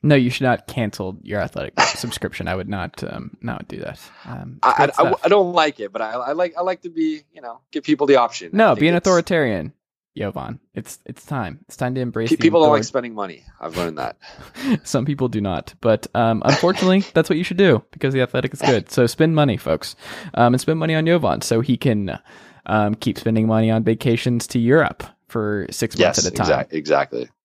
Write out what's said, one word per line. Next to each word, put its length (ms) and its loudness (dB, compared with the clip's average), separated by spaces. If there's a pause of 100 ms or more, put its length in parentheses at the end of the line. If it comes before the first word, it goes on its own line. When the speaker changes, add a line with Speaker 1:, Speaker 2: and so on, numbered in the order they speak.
Speaker 1:
No, 140 6
you 140 4
should 140 -4
not 220 0
cancel 560 -6
your 200 -6
Athletic 380 -8
<laughs> 20 4
subscription. 680 -4
I 80 -2
would 140 -8
not, 340 -8
um, 380 -12
not 260 -10
do 120 -12
that. 200 -12 (260)
Um, 380 -14
it's 40 4
Speaker 2:
I, 100 2
Speaker 1:
great 20 -4
Speaker 2:
I, 60 6
I, 240 2
Speaker 1:
stuff. 160 -2
Speaker 2:
I 20 4
don't 260 4
like 280 0
it, 100 -8
but 100 -6
I, 120 -6
I 180 -6
like, 260 -2
I 40 -6
like 220 -4
to 60 -12
be, 340 -4 (100)
you 80 -20
know, 180 -16 (120)
give 120 -8
people 240 0
the 80 6
option. 380 0
Speaker 1:
No, 180 4
Speaker 2:
I 40 4
Speaker 1:
be 120 2
an 60 4
Speaker 2:
think 60 2
it's 80 -2
Speaker 1:
authoritarian, 680 0 (420)
Jovan. 440 -8 (140)
It's, 320 -14
it's 200 -18
time. 420 -6
It's 80 -20
time 200 -4
to 60 -4
embrace 280 -4
Speaker 2:
Pe-, 80 4
Speaker 1:
the 40 -8
Speaker 2:
people 200 4
don't 80 8
like 100 4
Speaker 1:
author- 80 -6
Speaker 2:
spending 260 -4
money. 300 -8 (160)
I've 160 -10
learned 220 -4
that. 200 -8 (340)
Speaker 1:
<laughs> 320 -2
Some 220 -2
people 220 -2
do 140 -2
not, 400 -4
but, 340 2
um, 300 2
unfortunately, 640 4
<laughs> 40 -20
that's 160 2
what 80 2
you 60 -2
should 140 -6
do 340 4
because 220 -4
The 80 2
Athletic 320 -2
is 80 -10
good. 300 0
So 160 4
spend 280 2
money, 220 2
folks, 380 -4 (400)
um, 180 6
and 80 2
spend 180 0
money 160 0
on 100 0
Jovan 360 2
so 200 0
he 140 2
can, 420 0 (480)
um, 300 2
keep 220 -4
spending 280 0
money 260 2
on 120 2
vacations 640 0
to 120 -2
Europe 440 2 (240)
for 440 -4
six 260 -4
months 220 2
Speaker 2:
Yes, 80 -2
Speaker 1:
at 40 -4
a 40 -12
time. 120 0
Speaker 2:
exac-, 260 0
exactly. 560 -2 (160)